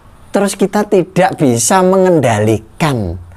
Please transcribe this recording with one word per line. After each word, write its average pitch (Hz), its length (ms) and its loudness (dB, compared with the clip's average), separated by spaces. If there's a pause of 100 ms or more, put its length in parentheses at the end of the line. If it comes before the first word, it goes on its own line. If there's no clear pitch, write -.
(300)
terus 196 240 -2
kita 190 320 -2
tidak 175 480 0
bisa 139 480 0
mengendalikan 123 1400 0 (200)